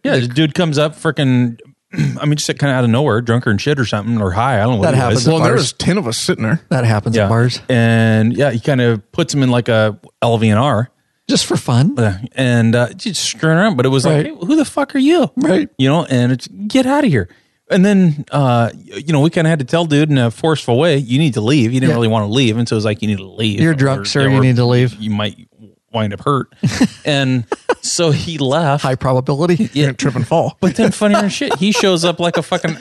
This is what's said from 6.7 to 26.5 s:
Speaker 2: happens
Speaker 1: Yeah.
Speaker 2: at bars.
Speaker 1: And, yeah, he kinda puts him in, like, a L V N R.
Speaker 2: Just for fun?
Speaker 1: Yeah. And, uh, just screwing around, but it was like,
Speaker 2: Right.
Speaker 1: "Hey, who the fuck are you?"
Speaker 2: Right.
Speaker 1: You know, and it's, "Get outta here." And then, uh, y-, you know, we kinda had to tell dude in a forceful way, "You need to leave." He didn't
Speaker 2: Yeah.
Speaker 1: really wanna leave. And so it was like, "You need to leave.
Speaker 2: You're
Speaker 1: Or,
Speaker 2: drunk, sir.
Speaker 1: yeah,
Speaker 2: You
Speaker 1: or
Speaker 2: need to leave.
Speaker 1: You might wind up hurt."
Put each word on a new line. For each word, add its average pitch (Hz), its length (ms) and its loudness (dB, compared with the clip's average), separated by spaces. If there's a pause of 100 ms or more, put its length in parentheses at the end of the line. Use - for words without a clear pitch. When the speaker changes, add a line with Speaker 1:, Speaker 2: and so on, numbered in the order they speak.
Speaker 2:
happens 113 320 0
Speaker 1:
Yeah. 107 100 2
Speaker 2:
at 98 40 2
bars. 117 400 0
Speaker 1:
And, 113 680 2
yeah, 135 160 0
he 117 80 -4
kinda 120 420 0 (100)
puts 160 220 -2
him 143 100 0
in, 127 80 2
like, 120 180 0
a 110 280 2 (240)
L 117 180 0
V 110 100 2
N 104 80 4
R. 123 320 0 (400)
Speaker 2:
Just - 160 0
for - 100 -2
fun? 139 420 0
Speaker 1:
Yeah. 104 200 0 (160)
And, 120 420 2
uh, 123 180 0
just - 300 -8
screwing 160 340 0
around, 202 200 2
but 123 80 2
it 131 40 0
was 135 160 2
like, 156 120 2
Speaker 2:
Right. 151 80 0
Speaker 1:
"Hey, 311 100 -12 (100)
who 269 120 0
the 302 80 2
fuck - 300 -4
are 277 40 0
you?" 285 380 2
Speaker 2:
Right. 269 400 0
Speaker 1:
You 131 100 2
know, 135 180 2
and 123 260 2
it's, 127 160 -4 (200)
"Get 254 180 2
outta 285 220 2
here." 113 220 0 (400)
And 190 160 4
then, 180 460 2
uh, 120 420 2
y-, - 320 -14
you 165 80 -2
know, 139 80 4
we 160 80 4
kinda 160 200 0
had 160 100 0
to 131 60 -6
tell 165 200 0
dude 151 240 2
in 143 80 2
a 117 120 2
forceful 143 480 -2
way, 156 200 2
"You 131 220 -2
need 151 160 0
to 107 60 -4
leave." 120 300 2
He 127 80 -2
didn't 131 120 2
Speaker 2:
Yeah. - 40 2
Speaker 1:
really 117 140 2
wanna 110 180 0
leave. 113 300 0
And 117 100 -2
so 117 80 -2
it - 40 0
was 104 60 -2
like, 107 160 -4
"You 104 60 -4
need 104 120 -2
to 95 100 -16
leave. 101 320 -2
Speaker 2:
You're 165 100 2
Speaker 1:
Or, 151 40 -2
Speaker 2:
drunk, 135 320 -2
sir. 143 160 0
Speaker 1:
yeah, 135 100 2
Speaker 2:
You 135 60 4
Speaker 1:
or - 20 4
Speaker 2:
need 127 160 2
to 123 80 2
leave. 123 340 2
Speaker 1:
You 107 120 -6
might 104 360 -6 (460)
wind 107 200 -4
up 95 120 -12
hurt." 139 280 -2 (100)